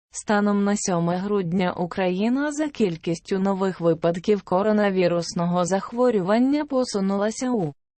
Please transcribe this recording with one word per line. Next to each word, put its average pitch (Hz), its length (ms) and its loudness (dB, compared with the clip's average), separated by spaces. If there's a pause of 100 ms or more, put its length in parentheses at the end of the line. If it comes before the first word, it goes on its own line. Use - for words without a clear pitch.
(140)
Станом 202 500 0
на 202 140 2
сьоме 175 400 0
грудня 185 560 0
Україна 202 760 -2
за 294 180 -2
кількістю 185 680 -2
нових 190 420 0
випадків 170 600 2
коронавірусного 180 1200 0
захворювання 240 1000 0
посунулася 220 880 -2
у 175 220 -2 (240)